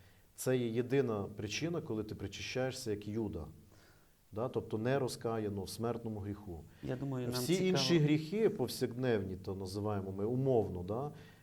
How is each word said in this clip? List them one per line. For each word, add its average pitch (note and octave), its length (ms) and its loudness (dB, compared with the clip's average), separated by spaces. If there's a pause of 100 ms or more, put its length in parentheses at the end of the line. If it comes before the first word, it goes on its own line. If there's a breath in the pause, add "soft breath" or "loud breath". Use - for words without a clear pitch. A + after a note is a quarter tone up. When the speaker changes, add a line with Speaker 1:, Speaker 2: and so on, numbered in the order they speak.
(360 soft breath)
Speaker 1:
це C3 220 2
є A#2+ 100 0
єдина A#2+ 560 2
причина, D3+ 580 -4
коли A2 220 -2
ти G2+ 120 -8
причащаєшся A2+ 760 -4
як G2+ 160 -4
Юда. G#2 380 -2 (840 soft breath)
Да? A2+ 180 -2
Тобто - 280 -2
не B2+ 220 2
розкаяно A2+ 640 -2
в F#2 60 -8
смертному A2+ 500 -4
гріху. F#2+ 440 -8 (200 loud breath)
Speaker 2:
Я C3+ 120 -2
думаю, C3 320 -4
нам B2 80 -2
Speaker 1:
Всі B2 180 2
Speaker 2:
цікаво F#3 160 4
Speaker 1:
інші F3 300 6
гріхи D#3 500 4
повсякденні, A#2+ 840 0
то F#2 200 -4
називаємо G2 560 -2
ми G2 140 -2
умовно, A2+ 580 4
да? B2 280 -4 (320 loud breath)